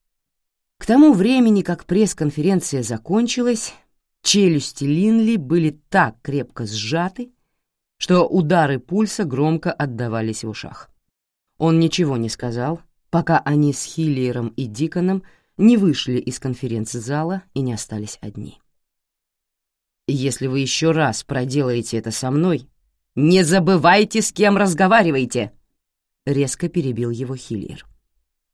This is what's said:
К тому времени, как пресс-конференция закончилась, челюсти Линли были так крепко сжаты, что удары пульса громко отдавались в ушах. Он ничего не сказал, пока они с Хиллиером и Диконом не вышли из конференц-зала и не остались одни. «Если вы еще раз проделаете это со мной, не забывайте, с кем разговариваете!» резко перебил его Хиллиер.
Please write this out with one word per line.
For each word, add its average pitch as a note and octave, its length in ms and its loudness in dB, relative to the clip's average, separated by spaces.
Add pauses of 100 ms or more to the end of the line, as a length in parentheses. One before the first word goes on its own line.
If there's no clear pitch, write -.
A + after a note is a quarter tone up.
(800)
К - 80 -16
тому C#4+ 260 8
времени, G#3+ 500 4
как - 240 -4
пресс-конференция F3 960 0
закончилась, A3+ 920 -2 (480)
челюсти E3+ 640 2
Линли A3 520 2
были D#3 520 0
так D#3+ 340 0
крепко C3 440 -6
сжаты, D3+ 680 -6 (640)
что F3+ 280 4
удары D3+ 540 2
пульса G3+ 440 -2
громко D#3 480 -2
отдавались A2+ 720 -6
в A2 60 -8
ушах. - 400 -14 (720)
Он E3 200 2
ничего D#3+ 380 0
не A2+ 120 -4
сказал, B2 520 -6 (300)
пока E3+ 280 2
они D3 340 2
с - 120 -8
Хиллиером B2+ 640 -4
и B2+ 180 -8
Диконом F3 560 -4 (340)
не A3+ 200 6
вышли C#3+ 420 0
из - 220 -8
конференц-зала B2+ 1040 -6 (100)
и C#3 60 -4
не B2+ 120 -2
остались G#2+ 480 -10
одни. G#2 380 -14 (1500)
«Если C3+ 400 -2
вы C3 100 -2
еще C#3 320 0
раз D3+ 320 0
проделаете B2+ 760 -2
это A2 140 -4
со C3 220 -4
мной, D#3 360 0 (460)
не E3+ 300 4
забывайте, F#3 760 4
с - 120 -2
кем G3+ 240 2
разговариваете!» E3+ 960 0 (760)
резко C#3 420 -2
перебил B2 420 -2
его B2 260 -8
Хиллиер. - 500 -10 (680)